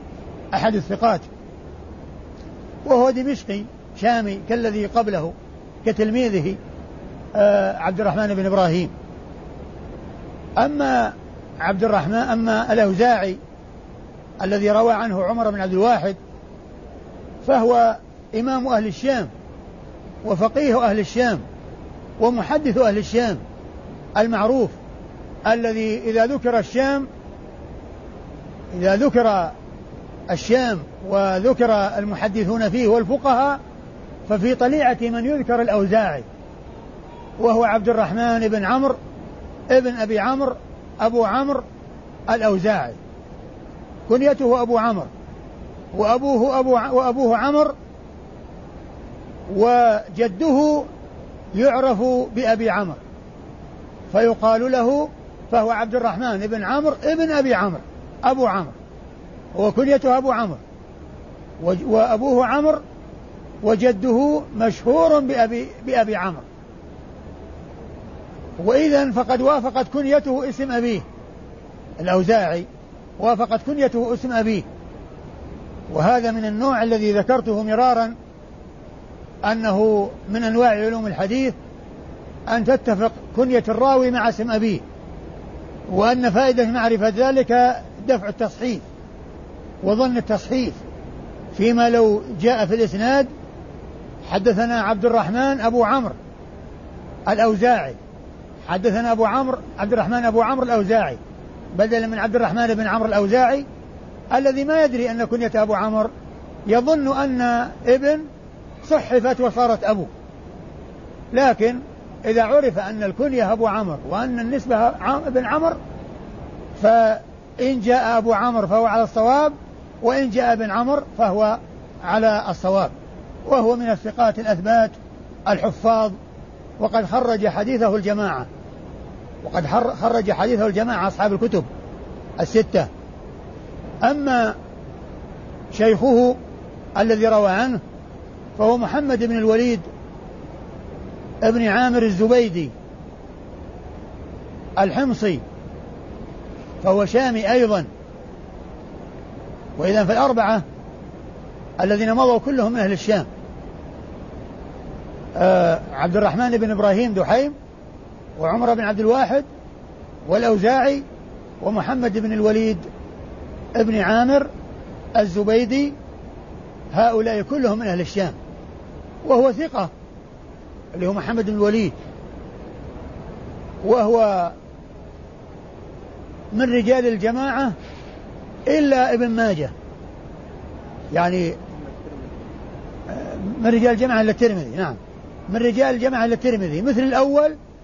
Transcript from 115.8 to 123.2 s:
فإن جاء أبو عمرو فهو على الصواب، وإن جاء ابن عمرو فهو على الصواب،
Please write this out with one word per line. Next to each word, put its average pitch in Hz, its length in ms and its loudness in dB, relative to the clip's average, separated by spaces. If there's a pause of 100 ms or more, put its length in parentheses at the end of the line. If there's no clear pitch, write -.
فإن 226 1000 2
جاء 233 340 4
أبو 226 140 2
عمرو 220 340 2
فهو 214 200 4
على 220 160 4
الصواب، 254 500 4 (500)
وإن 254 280 2
جاء 240 220 2
ابن 220 180 0
عمرو 247 320 2 (160)
فهو 214 400 4 (460)
على 214 440 2
الصواب، 185 420 0 (560)